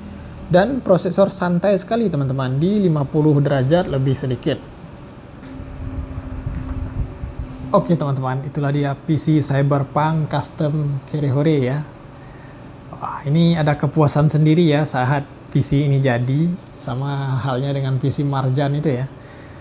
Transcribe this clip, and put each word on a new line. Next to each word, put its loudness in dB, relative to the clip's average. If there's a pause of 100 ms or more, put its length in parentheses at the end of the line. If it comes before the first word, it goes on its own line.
(500)
dan 4
prosesor 4
santai 2
sekali 0
teman-teman 0
di 2
lima 2
puluh 4
derajat 4
lebih 0
sedikit. -2 (3000)
Oke 2
teman-teman, 0
itulah -2
dia 0
P -2
C 2
Cyberpunk 0
Custom -2 (140)
Kirihori 2
ya. -2 (1120)
Wah, -10
ini 4
ada 2
kepuasan 4
sendiri 6
ya 4
saat 0 (320)
P 4
C 2
ini 4
jadi, 2 (320)
sama -4
halnya 0
dengan 0
P 2
C 0
Marjan 2
itu 0
ya. 0 (560)